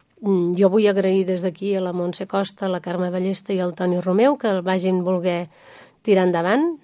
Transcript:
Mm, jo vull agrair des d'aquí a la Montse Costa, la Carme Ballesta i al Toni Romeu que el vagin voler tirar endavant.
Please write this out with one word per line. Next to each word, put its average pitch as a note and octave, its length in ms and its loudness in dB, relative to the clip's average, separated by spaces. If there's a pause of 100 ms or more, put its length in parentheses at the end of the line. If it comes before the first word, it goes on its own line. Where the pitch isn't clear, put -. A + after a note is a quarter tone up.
(220)
Mm, F3+ 340 2
jo F#3+ 140 4
vull G#3 180 4
agrair F#3+ 400 2
des F#3 160 -2
d'aquí G3 320 -4
a F#3+ 60 -2
la F3+ 100 -4
Montse F3+ 360 -6
Costa, G3 440 -4
la F3 80 -4
Carme F3+ 320 -4
Ballesta F#3 400 -4
i F#3+ 80 0
al F3+ 160 -2
Toni F3+ 240 0
Romeu G#3 380 2
que A#3+ 100 -4
el F#3+ 140 0
vagin F#3 420 0
voler F3 460 -2 (540)
tirar F#3+ 240 4
endavant. G#3+ 560 2